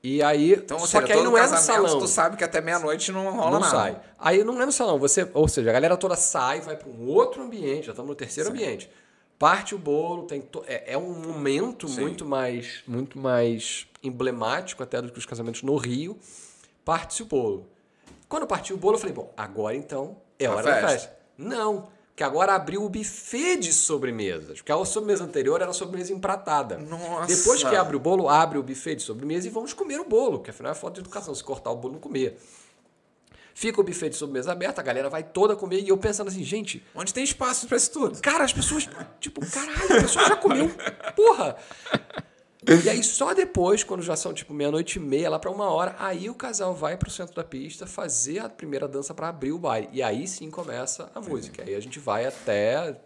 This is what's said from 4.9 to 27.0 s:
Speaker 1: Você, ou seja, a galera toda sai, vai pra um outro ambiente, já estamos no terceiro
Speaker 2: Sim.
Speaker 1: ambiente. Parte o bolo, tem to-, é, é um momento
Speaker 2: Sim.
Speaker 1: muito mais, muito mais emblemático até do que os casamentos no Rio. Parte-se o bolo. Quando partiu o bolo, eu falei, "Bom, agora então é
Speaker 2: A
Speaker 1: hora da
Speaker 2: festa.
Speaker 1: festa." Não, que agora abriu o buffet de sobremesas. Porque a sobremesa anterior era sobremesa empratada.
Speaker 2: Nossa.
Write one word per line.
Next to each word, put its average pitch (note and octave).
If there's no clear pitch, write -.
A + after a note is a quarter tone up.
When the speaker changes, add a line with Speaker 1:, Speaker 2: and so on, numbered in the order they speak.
Speaker 1:
Você, C#3
ou D3+
seja, A2+
a A2+
galera E3
toda F3+
sai, D3
vai D#3
pra C#3+
um A#2
outro B3+
ambiente, D#3+
já A2+
estamos B2+
no C#3+
terceiro C#3+
Speaker 2:
Sim. -
Speaker 1:
ambiente. C#3
Parte F#3+
o G3
bolo, D#3+
tem C#3+
to-, -
é, B2
é C3
um F3+
momento D#3+
Speaker 2:
Sim. C3
Speaker 1:
muito D#3+
mais, B2+
muito C3
mais A#2+
emblemático B2+
até B2
do A#2+
que A#2+
os A#2
casamentos A#2
no C#3
Rio. C#3
Parte-se -
o A3
bolo. G#2+
Quando D#4
partiu F#3+
o -
bolo, -
eu -
falei, E3+
"Bom, -
agora G#2+
então C#3+
é C#3
Speaker 2:
A A2+
Speaker 1:
hora G#2
da C#3+
Speaker 2:
festa. -
Speaker 1:
festa." -
Não, G#3+
que -
agora E3
abriu F#3+
o G#3
buffet A#3
de F3+
sobremesas. G#2
Porque -
a E3
sobremesa G3+
anterior D3
era F3+
sobremesa F3+
empratada. F3+
Speaker 2:
Nossa. E3